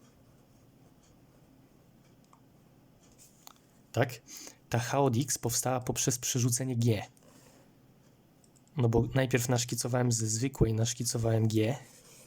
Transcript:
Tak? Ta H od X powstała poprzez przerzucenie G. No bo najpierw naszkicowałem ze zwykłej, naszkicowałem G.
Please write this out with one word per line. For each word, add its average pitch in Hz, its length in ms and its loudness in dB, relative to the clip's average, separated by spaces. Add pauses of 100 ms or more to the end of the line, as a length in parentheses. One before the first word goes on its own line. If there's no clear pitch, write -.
(4000)
Tak? 127 180 2 (600)
Ta 120 100 0
H 135 200 0
od 131 180 4
X - 200 0
powstała 123 420 -2
poprzez - 400 -2
przerzucenie 127 560 -2
G. 117 280 2 (1700)
No 120 120 4
bo 117 260 4
najpierw 127 340 2
naszkicowałem 123 640 0
ze 113 160 0
zwykłej, 113 460 0
naszkicowałem 113 760 0
G. 110 300 0 (500)